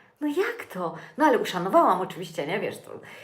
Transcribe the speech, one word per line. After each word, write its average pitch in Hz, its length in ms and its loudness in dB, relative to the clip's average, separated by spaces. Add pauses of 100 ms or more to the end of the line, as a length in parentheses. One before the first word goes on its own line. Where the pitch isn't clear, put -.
(220)
No 302 60 0
jak 381 460 -2
to?" 175 220 -4 (220)
No 294 80 4
ale 269 140 6
uszanowałam 190 640 4
oczywiście, 160 460 -6
nie? 190 120 -2
Wiesz, - 180 -6
to. - 140 -18 (320)